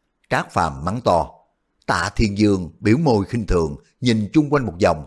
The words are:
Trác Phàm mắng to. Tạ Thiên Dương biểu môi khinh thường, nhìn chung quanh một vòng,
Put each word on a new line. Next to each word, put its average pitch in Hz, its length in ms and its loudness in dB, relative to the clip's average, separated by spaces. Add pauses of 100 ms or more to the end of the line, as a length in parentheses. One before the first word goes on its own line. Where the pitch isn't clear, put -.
(300)
Trác 131 220 -4
Phàm 78 340 -2
mắng 98 160 -4
to. 85 280 2 (560)
Tạ 170 300 -2
Thiên 101 220 0
Dương 98 420 2
biểu 117 180 2
môi 117 280 2
khinh 113 220 -6
thường, 80 280 0 (260)
nhìn 110 320 0
chung 151 160 2
quanh 139 160 0
một 85 80 -6 (100)
vòng, 78 240 2